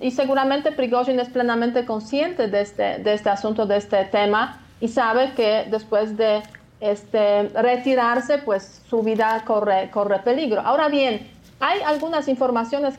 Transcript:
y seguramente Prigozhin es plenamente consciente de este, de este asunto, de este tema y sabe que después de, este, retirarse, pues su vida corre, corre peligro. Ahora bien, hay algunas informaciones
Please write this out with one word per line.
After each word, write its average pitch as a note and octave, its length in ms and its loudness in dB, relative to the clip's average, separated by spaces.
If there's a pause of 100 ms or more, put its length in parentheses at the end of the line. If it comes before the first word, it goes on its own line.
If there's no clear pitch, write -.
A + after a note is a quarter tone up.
y B3+ 60 0
seguramente C#4 600 0
Prigozhin B3 480 0
es B3 80 -4
plenamente A#3+ 560 0
consciente A#3+ 640 -2
de G3+ 120 0
este, G3+ 380 -2
de G#3 160 0
este G#3 160 0
asunto, G#3+ 360 -2
de G3+ 100 2
este G3+ 300 0
tema G#3 540 0 (200)
y A#3 80 0
sabe B3 460 0
que A3 360 0
después G#3+ 460 -2
de, G#3+ 260 2 (380)
este, G#3 640 2 (100)
retirarse, B3 840 2
pues G#3+ 500 -6
su A3+ 140 0
vida A3 440 0
corre, G#3 440 2
corre G3+ 280 0
peligro. A#3+ 460 0
Ahora D4+ 240 2
bien, C4+ 420 0 (300)
hay F4 220 0
algunas D4+ 440 -2
informaciones B3+ 720 0